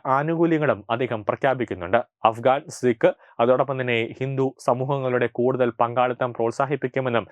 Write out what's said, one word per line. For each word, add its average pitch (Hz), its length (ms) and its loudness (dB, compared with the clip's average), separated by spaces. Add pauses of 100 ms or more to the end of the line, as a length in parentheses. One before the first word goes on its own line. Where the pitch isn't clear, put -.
(160)
ആനുകൂല്യങ്ങളും 156 640 2 (140)
അദ്ദേഹം 120 340 -2
പ്രഖ്യാപിക്കുന്നുണ്ട്. 98 720 0 (300)
അഫ്ഗാൻ, 127 300 0 (180)
സിഖ്, 127 320 2 (320)
അതോടൊപ്പം 131 380 2
തന്നെ 123 180 0 (200)
ഹിന്ദു 135 300 -2 (180)
സമൂഹങ്ങളുടെ 127 640 0 (100)
കൂടുതൽ 123 320 2 (100)
പങ്കാളിത്തം 123 560 0
പ്രോത്സാഹിപ്പിക്കുമെന്നും 131 960 -2